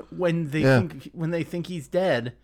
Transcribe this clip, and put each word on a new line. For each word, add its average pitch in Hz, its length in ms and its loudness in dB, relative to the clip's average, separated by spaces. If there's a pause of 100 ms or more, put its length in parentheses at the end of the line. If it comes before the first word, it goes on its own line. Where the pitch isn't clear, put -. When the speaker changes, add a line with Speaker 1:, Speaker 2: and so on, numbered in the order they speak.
Speaker 1:
when 165 400 0
they 151 120 0
Speaker 2:
Yeah. 131 180 8
Speaker 1:
think, - 340 -6
when 165 180 -4
they 165 120 -2
think 175 240 -6
he's 170 200 -10
dead, 143 460 0 (100)